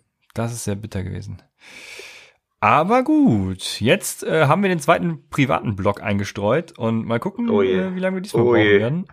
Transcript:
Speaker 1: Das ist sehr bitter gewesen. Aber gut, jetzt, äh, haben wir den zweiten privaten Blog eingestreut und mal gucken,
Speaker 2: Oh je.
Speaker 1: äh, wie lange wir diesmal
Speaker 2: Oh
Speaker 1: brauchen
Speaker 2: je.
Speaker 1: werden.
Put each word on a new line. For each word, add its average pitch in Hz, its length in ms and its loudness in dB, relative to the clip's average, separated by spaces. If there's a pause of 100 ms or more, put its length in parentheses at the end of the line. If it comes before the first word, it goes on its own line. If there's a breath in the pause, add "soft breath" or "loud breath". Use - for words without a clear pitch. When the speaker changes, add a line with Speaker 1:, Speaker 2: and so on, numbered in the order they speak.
(340)
Speaker 1:
Das 117 180 -4
ist 117 100 -10
sehr 101 140 -4
bitter 104 260 -8
gewesen. 98 400 -10 (1200 loud breath)
Aber 165 420 4
gut, 156 760 0
jetzt, 147 420 0
äh, 160 240 2
haben 165 160 4
wir 196 60 2
den 180 100 0
zweiten 165 520 0
privaten 139 440 0
Blog 98 260 -2
eingestreut 101 760 -2
und 113 280 -2
mal 117 120 -2
gucken, 233 320 -4
Speaker 2:
Oh 208 100 2
je. 190 160 2
Speaker 1:
äh, 185 200 -2
wie - 20 -6
lange 185 200 -2
wir - 20 -6
diesmal 117 240 0
Speaker 2:
Oh 120 80 4
Speaker 1:
brauchen 113 80 4
Speaker 2:
je. 101 180 6
Speaker 1:
werden. 139 340 -2